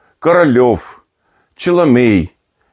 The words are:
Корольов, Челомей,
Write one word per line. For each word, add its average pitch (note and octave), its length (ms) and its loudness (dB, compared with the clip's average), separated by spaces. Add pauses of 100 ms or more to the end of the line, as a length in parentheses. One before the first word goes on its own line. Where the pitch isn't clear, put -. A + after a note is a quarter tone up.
(180)
Корольов, B2+ 840 -2 (560)
Челомей, B2 720 0 (420)